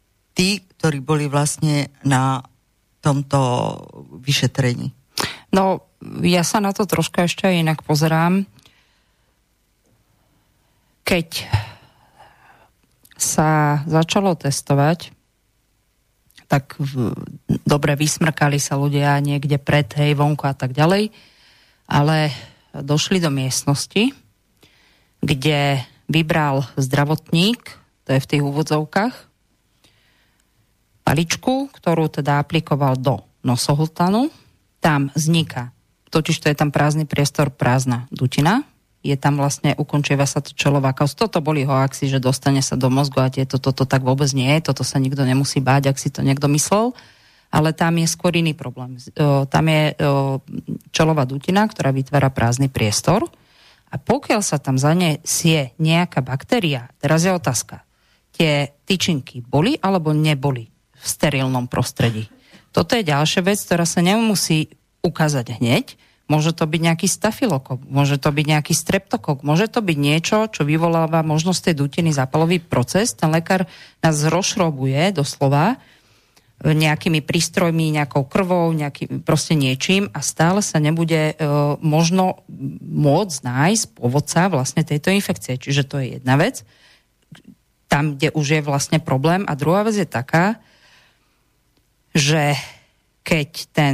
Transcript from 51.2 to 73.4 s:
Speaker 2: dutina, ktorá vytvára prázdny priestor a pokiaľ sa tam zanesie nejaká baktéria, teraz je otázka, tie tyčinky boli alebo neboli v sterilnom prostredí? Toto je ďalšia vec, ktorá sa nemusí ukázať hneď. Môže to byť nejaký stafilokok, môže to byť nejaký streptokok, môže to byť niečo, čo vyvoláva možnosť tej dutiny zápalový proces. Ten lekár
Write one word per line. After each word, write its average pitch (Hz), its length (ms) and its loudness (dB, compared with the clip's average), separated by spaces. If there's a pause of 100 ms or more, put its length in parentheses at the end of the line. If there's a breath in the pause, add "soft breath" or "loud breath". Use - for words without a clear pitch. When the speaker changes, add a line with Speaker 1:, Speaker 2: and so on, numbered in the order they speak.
Speaker 2:
dutina, 175 400 0
ktorá 135 240 -2
vytvára 135 400 0
prázdny 123 400 0
priestor 160 560 0 (640 soft breath)
a - 80 -8
pokiaľ 240 480 0
sa 147 160 -2
tam 131 160 -2
zanesie 156 1040 0
nejaká 165 400 0
baktéria, 139 800 -4
teraz 156 240 2
je 190 80 2
otázka, 131 480 -4 (560)
tie 147 320 2 (160)
tyčinky 156 560 -2
boli 175 400 0
alebo 175 320 0
neboli 143 560 0 (240)
v - 160 -20
sterilnom 131 560 0
prostredí? 117 640 -2 (400 loud breath)
Toto 170 240 0
je 233 100 2
ďalšia 151 380 0
vec, 196 180 2
ktorá 170 240 0
sa - 220 -2
nemusí 190 640 2 (320)
ukázať 143 560 -2
hneď. 131 380 0 (340 soft breath)
Môže 156 240 2
to 165 80 -2
byť 160 180 -2
nejaký 165 300 0
stafilokok, 139 720 -2
môže 143 320 2
to 143 160 0
byť 151 160 0
nejaký 151 240 2
streptokok, 170 720 -2
môže 160 240 2
to 226 160 -2
byť 165 160 0
niečo, 165 480 2
čo 220 160 -4
vyvoláva 160 640 0
možnosť 160 440 0
tej 160 120 2
dutiny 156 320 0
zápalový 160 480 0
proces. 185 480 -2
Ten 160 240 0
lekár 180 320 0 (320 loud breath)